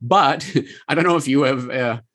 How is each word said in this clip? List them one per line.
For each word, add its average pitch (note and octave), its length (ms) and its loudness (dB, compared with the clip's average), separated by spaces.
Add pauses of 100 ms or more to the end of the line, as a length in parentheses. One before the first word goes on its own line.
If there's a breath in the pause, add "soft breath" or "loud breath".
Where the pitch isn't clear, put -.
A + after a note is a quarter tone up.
But E3+ 480 2 (200)
<laughs> - 180 -20
I C#3+ 60 -2
don't E3 120 2
know F3 120 2
if C3 100 -4
you C3+ 140 2
have, B2+ 280 0
uh, A#2+ 320 -4 (140)